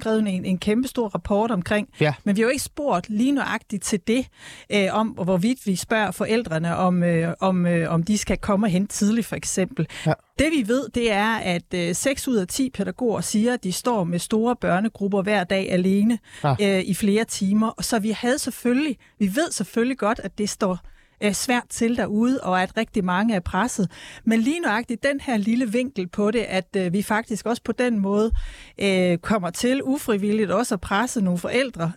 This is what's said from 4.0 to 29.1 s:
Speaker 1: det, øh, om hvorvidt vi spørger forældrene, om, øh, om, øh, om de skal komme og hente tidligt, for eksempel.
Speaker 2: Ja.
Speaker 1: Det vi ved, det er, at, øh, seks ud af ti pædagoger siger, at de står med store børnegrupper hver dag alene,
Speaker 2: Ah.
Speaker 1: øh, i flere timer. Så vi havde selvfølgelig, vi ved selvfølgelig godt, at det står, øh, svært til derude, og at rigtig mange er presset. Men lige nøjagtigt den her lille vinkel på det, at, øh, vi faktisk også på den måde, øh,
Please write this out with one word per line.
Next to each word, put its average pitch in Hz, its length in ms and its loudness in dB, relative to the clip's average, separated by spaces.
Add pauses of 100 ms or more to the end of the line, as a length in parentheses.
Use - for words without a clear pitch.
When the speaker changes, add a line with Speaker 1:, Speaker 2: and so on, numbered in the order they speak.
Speaker 1:
det, 247 200 2 (460)
øh, 202 200 4
om 220 160 0
hvorvidt 190 580 0
vi 190 100 2
spørger 214 340 0
forældrene, 170 640 0
om, 180 260 2
øh, 170 380 2
om, 185 260 2
øh, 170 260 2
om 165 100 2
de 208 160 2
skal - 200 -2
komme 208 280 2
og 202 40 0
hente 185 240 0
tidligt, 208 320 2
for - 100 -6
eksempel. 165 500 -2 (200)
Speaker 2:
Ja. 160 60 4 (260)
Speaker 1:
Det 277 80 4 (120)
vi 214 100 0
ved, 247 260 0
det 233 180 2
er, 208 220 2
at, 175 400 -4
øh, 175 200 0
seks 269 340 -2
ud 254 80 2
af 185 100 2
ti 262 240 -2
pædagoger 196 500 -2
siger, 220 340 2
at 240 100 -6
de 185 80 -2
står 226 320 0
med 170 140 -2
store 226 380 0
børnegrupper 196 640 0
hver 196 220 0
dag 190 280 -2
alene, 196 460 4 (240)
Speaker 2:
Ah. 143 180 4
Speaker 1:
øh, 196 240 2
i 196 100 -2
flere 208 300 2
timer. 214 560 0
Så 233 180 0
vi 214 120 0
havde 247 280 0
selvfølgelig, 254 580 0 (220)
vi 208 80 2 (100)
ved 330 140 2
selvfølgelig 240 480 -2
godt, 208 260 0
at - 140 -10
det 208 120 -2
står, 185 280 -2 (440)
øh, 208 100 2
svært 240 380 0
til 233 260 0
derude, 233 460 0
og 185 200 0
at 185 140 -4
rigtig 220 280 -2
mange 190 300 2
er 185 60 0
presset. 190 500 -2 (340)
Men 226 160 4
lige 285 200 0
nøjagtigt 233 420 -2
den 277 180 0
her 254 160 -2
lille 226 360 0
vinkel 226 360 -2
på 208 220 0
det, 226 180 0
at, 185 180 -2 (100)
øh, 180 160 0
vi 196 100 0
faktisk 214 440 -2
også 240 180 -2
på 240 80 -2
den 247 260 0
måde, 202 320 2 (500)
øh, 185 380 2